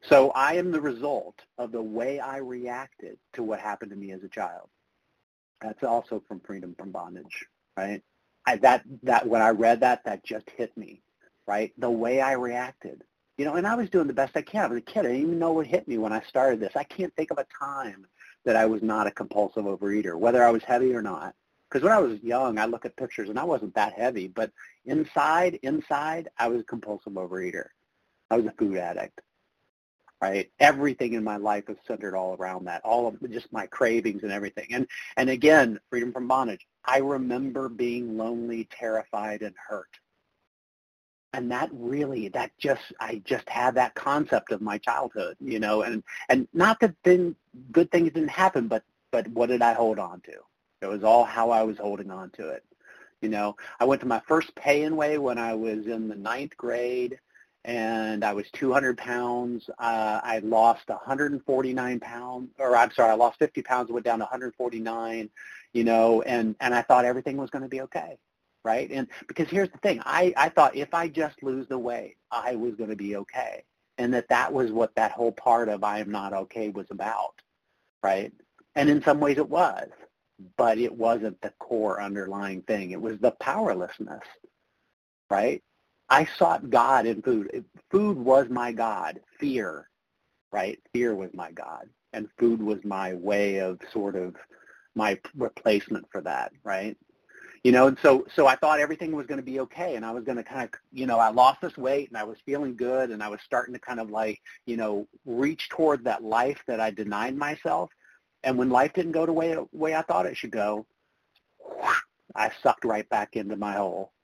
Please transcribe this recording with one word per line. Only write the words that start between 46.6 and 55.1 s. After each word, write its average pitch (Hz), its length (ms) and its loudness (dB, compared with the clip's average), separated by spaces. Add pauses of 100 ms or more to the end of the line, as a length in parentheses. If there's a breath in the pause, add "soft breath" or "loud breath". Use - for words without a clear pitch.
that 196 140 4 (100)
then 180 300 6 (360)
good 170 200 4
things 170 220 4
didn't 156 160 0
happen, 147 400 2
but, 110 160 -2 (260)
but 113 180 0
what 117 200 0
did 120 140 2
I 120 100 6
hold 113 260 2
on 90 280 -8
to? - 80 -20 (480)
It 98 60 -6
was 101 160 -6
all 117 200 8
how 117 260 0
I 113 120 4
was 110 160 -2
holding 101 320 -6
on 92 220 -12
to 78 180 -12
it. 64 140 -10 (580 loud breath)
You 110 60 -2
know, 104 280 -2 (240 loud breath)
I 120 40 4
went 135 180 4
to 127 40 -6
my 117 200 0
first 160 300 0
pay 147 260 2
and 156 140 -2
weigh 151 200 0